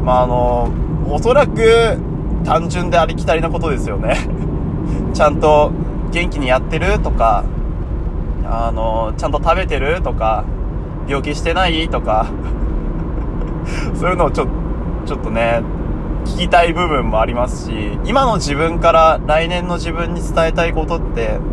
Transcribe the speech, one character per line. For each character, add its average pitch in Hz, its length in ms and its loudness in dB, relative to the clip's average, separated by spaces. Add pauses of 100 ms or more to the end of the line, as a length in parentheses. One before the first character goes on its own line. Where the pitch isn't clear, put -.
ま 127 100 2
あ、 127 100 4
あ 123 40 2
の、 123 420 2 (400)
お 143 100 0
そ 233 140 4
ら 277 140 6
く 226 500 4 (480)
単 165 240 0
純 175 200 -2
で 170 80 4
あ 160 80 4
り 160 100 -2
き - 100 -4
た 170 100 2
り 165 60 0
な 165 80 -2
こ 165 100 -2
と 160 100 -2
で 135 80 0
す - 120 -4
よ - 80 -4
ね。 - 180 0 (480)
<laughs> - 500 -2
ち - 80 0
ゃ 151 80 6
ん 147 80 0
と 151 340 4 (400)
元 175 180 0
気 147 100 -4
に 135 80 -2
や 127 120 4
っ - 20 -2
て 160 180 -2
る 202 200 0
と 139 120 0
か、 110 320 2 (1000)
あ 117 260 -2
の、 110 460 -2
ち - 60 -6
ゃ 160 40 0
ん 143 40 0
と 143 120 0
食 165 120 4
べ 185 120 -2
て 156 120 -2
る 160 220 0
と 139 120 -2
か、 110 300 0 (640)
病 139 160 -2
気 147 120 -4
し - 60 -4
て 165 120 0
な 185 140 2
い 160 220 -2
と 120 120 -2
か、 107 260 0 (880)
<laughs> - 800 -4
そ - 120 0
う 180 40 2
い - 20 2
う - 20 0
の 156 100 4
を 143 60 2
ち 160 100 0
ょ-、 135 60 0 (580)
ち 143 80 -4
ょ 143 40 -6
っ - 20 -6
と - 100 -4
ね、 117 320 0 (640)
聞 - 120 -4
き 180 120 -2
た 175 140 8
い 170 100 2
部 175 140 0
分 143 220 0
も 107 100 2
あ 113 60 4
り 117 80 -4
ま 120 140 0
す - 200 -6
し、 - 380 -4
今 269 200 2
の 226 100 2
自 147 200 -2
分 165 240 0
か 165 120 4
ら 160 340 6
来 160 240 2
年 175 180 -2
の 175 80 -2
自 165 160 -4
分 170 220 -4
に 170 80 -4
伝 165 260 2
え 160 40 0
た 170 160 0
い 170 60 -2
こ 160 120 0
と 165 120 -2
っ 160 40 -4
て 160 380 -2 (140)